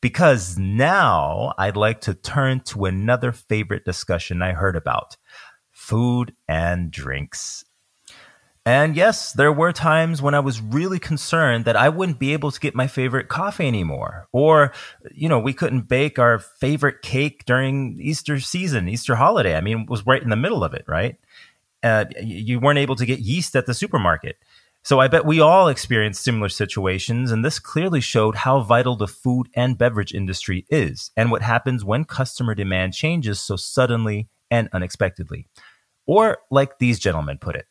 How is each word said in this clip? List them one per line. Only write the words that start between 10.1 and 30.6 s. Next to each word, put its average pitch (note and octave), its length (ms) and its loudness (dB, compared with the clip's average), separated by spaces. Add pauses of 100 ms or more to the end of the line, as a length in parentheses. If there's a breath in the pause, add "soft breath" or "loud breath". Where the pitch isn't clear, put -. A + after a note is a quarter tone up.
when C#3+ 140 2
I D3 60 4
was B2+ 200 -4
really D#3+ 380 -2
concerned C#3 680 0
that A2+ 120 2
I B2+ 120 6
wouldn't E3 300 -2
be C#3 140 0
able D3 180 -2
to - 80 -10
get - 160 -4
my B2+ 120 0
favorite C3 400 -2
coffee F#3+ 400 -4
anymore. F2+ 640 -4
Or, D3 420 4 (380 loud breath)
you D3 160 -6
know, D3 120 4
we A#2 140 -2
couldn't B2 340 -2
bake C#3+ 320 0
our A#2+ 200 4
favorite C#3 640 -2
cake - 440 -4
during C3+ 540 -2
Easter D3 400 -4
season, C#3 480 -4
Easter A#2+ 280 -2
holiday. B2+ 400 4
I D#2+ 60 0
mean, A2 200 -2
it G#2+ 80 -10
was G#2 160 -4
right C3 160 4
in B2 80 -2
the G#2+ 60 2
middle D3 280 0
of E2 100 -4
it, - 140 -10
right? F2+ 280 -4 (680 soft breath)
Uh, A2 240 2 (100)
y-, - 60 -12
you A2 380 -4
weren't C#3+ 200 4
able C3+ 180 -2
to B2 80 -2
get B2 140 -2
yeast C#3 360 -4
at C3 100 2
the B2 80 -2
supermarket. F2 640 -2 (460 soft breath)
So C#3 160 4
I C3 80 6
bet D#3+ 180 4
we D#3+ 140 2
all F3 280 8
experienced A2 560 -2
similar A2 240 0
situations, G2+ 840 -2
and A2+ 120 0
this D3+ 160 -2
clearly E3 400 -2
showed A2 360 2
how C3 260 2
vital A#2+ 340 2
the G#2 120 -2
food B2+ 460 -2
and B2 240 0
beverage A2+ 360 0
industry F#2 560 -4